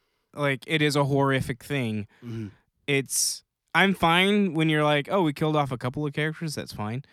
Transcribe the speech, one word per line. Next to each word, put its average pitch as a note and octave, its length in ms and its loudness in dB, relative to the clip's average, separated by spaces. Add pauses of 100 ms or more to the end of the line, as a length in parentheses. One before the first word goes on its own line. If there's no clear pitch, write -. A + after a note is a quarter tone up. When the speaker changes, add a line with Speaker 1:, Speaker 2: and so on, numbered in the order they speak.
(340)
Speaker 1:
like, C#3 320 -2
it D#3 160 0
is D3 140 2
a C#3+ 80 4
horrific C3+ 580 0
thing. A2 460 -4 (160)
Speaker 2:
Mm-hmm. A2+ 240 -8 (400)
Speaker 1:
It's, - 560 -2 (300)
I'm F#3 200 6
fine F#3 600 2
when D#3+ 140 2
you're D3+ 140 2
like, D3 300 2
"Oh, G3 100 2
we D#3 100 2
killed D#3 220 0
off C#3+ 160 0
a B2 80 -6
couple C#3 260 -4
of C#3+ 80 -4
characters," D#3 440 -4
that's D2+ 160 -10
fine. A2 400 -6